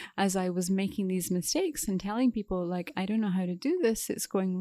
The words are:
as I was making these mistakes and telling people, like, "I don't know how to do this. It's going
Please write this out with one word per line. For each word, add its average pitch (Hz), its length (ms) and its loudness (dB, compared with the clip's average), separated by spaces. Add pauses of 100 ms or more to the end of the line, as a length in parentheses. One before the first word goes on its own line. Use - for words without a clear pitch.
(180)
as 190 180 2
I 185 140 2
was 180 220 0
making 190 380 0
these 185 200 -2
mistakes 294 580 0
and 185 120 2
telling 226 320 2
people, 190 340 -2
like, 180 320 -2
"I 190 80 0
don't 220 160 2
know 208 80 2
how 185 160 2
to 180 100 -2
do 285 280 0
this. 226 260 2
It's - 160 -4
going 190 360 0